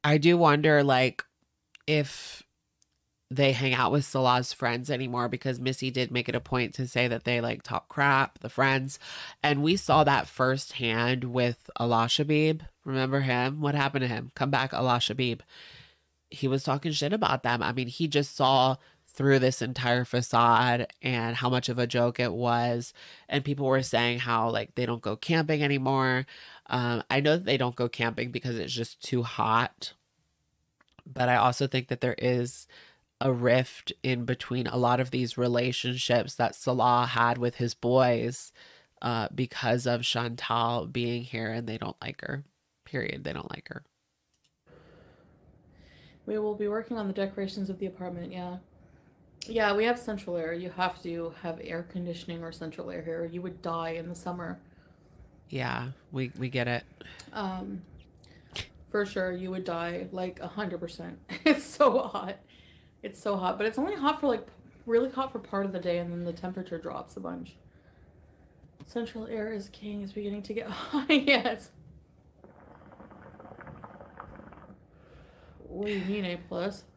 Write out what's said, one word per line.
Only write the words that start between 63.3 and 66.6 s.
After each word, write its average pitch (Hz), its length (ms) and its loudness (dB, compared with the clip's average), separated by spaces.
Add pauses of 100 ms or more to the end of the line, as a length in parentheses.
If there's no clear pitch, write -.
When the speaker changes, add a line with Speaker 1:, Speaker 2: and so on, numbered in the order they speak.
Speaker 2:
hot, 185 220 -2
but 208 80 0
it's 220 140 -2
only 370 160 -2
hot 294 240 0
for, 294 80 0
like, 233 200 -2 (380)
really 233 240 2
hot 262 220 -4
for 226 80 -8
part 196 260 -4
of 196 60 -4
the 185 80 -6
day, 175 180 -2
and 175 140 -6
then 175 120 -6
the 170 100 -6
temperature 185 440 -8